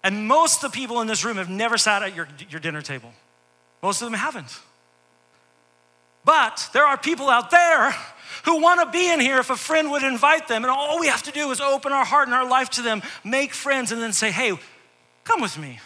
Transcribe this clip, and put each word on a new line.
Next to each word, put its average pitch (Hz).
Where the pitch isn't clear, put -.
And 208
most 311
of 269
the -
people 240
in 220
this 220
room 226
have 180
never 226
sat 208
at 190
your, 165
your 156
dinner 151
table. 123
Most 190
of 240
them 226
haven't. 202
But 277
there 285
are 277
people 269
out 247
there 330
who 320
wanna 349
be 349
in 320
here 262
if 240
a 247
friend 311
would 285
invite 285
them. 226
And 254
all 294
we 320
have -
to 294
do 285
is 254
open 277
our 277
heart 277
and 247
our 254
life 254
to 247
them, 220
make 262
friends, 269
and 233
then 226
say, 220
"Hey, 190
come -
with 196
me. 131